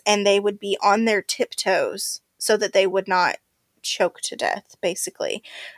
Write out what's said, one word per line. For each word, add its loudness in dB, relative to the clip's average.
and 4
they 6
would -2
be -4
on 4
their 2
tiptoes -2
so 2
that -4
they 4
would -2
not 2
choke -2
to -8
death, -6
basically. -4